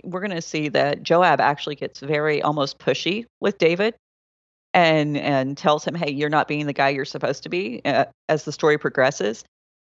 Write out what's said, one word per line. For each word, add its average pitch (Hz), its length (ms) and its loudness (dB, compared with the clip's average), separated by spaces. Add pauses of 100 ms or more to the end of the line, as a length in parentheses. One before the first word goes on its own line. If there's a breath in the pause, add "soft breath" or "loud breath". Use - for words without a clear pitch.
we're 185 200 -8
gonna 180 200 -6
see 151 280 -4
that 143 320 0
Joab 165 380 4
actually 143 360 0
gets - 240 -10
very 151 420 -2
almost 147 360 -2
pushy 202 480 -2 (140)
with - 180 0
David 180 360 2 (800)
and, 156 440 4
and 139 380 0
tells 151 280 2
him, 165 100 -4
"Hey, 165 160 -4
you're 147 200 -2
not 151 180 2
being 147 180 -4
the 143 60 -2
guy 139 160 2
you're 139 160 -2
supposed 139 380 -6
to - 80 -14
be," 208 340 -6
uh, 135 220 2 (220)
as 156 160 0
the 151 80 -8
story 151 260 4
progresses. 127 640 0 (540)